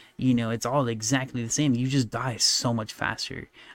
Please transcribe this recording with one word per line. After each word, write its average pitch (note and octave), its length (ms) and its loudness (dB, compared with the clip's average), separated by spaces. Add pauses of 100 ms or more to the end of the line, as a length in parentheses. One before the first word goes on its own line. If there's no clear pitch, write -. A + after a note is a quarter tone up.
(180)
You C3 160 4
know, A#2 160 2
it's A#2 160 -2
all C3 220 2
exactly A#2+ 560 -2
the A2+ 80 -6
same. C#3+ 240 2
You B2+ 120 0
just C3 220 2
die A#2+ 280 -4
so - 360 2
much A2 180 -4
faster. - 580 -6 (260)